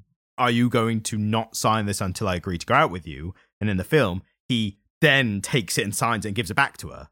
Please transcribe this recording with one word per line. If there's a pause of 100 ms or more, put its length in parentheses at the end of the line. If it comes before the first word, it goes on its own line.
(380)
are
you
going
to
not
sign
this
until
I
agree
to
go
out
with
you?" (240)
And
in
the
film, (240)
he (240)
then
takes
it
and
signs
it
and
gives
it
back
to
her.